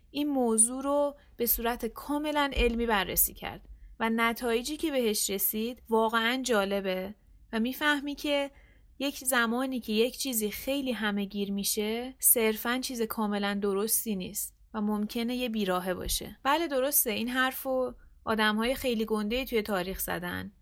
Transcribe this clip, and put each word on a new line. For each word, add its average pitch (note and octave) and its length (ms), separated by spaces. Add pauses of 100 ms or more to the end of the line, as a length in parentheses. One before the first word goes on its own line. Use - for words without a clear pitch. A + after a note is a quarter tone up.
(120)
این D4 160
موضوع B3 560
رو C#4+ 320 (220)
به A#3+ 80
صورت A#3 400
کاملاً D4 680
علمی A#3 320
بررسی G3 480
کرد - 340 (320)
و A3+ 100
نتایجی A#3 680
که D#4 140
بهش A3+ 380
رسید A3 600
واقعاً A3+ 540
جالبه G3 720 (380)
و A3+ 60
میفهمی C#4+ 560
که C#4+ 360 (480)
یک C#4 180
زمانی B3+ 640
که A3 140
یک A#3+ 240
چیزی A3 340
خیلی C4+ 400
همه G#3 340
گیر G3 260
می‌شه A3 680
صرفاً A3+ 600
چیز B3 200
کاملاً G3+ 600
درستی G3+ 540
نیست G3 400 (180)
و G#3+ 80
ممکنه G#3+ 540
یه B3 140
بیراهه F#3 440
باشه. - 500
بله D#4 240
درسته، C4+ 440
این A3 180
حرف C4 340
رو B3+ 300 (300)
آدم‌های A3 520
خیلی A3+ 300
گنده‌ای G#3+ 400
توی A3+ 160
تاریخ F#3+ 380
زدن F3+ 520 (100)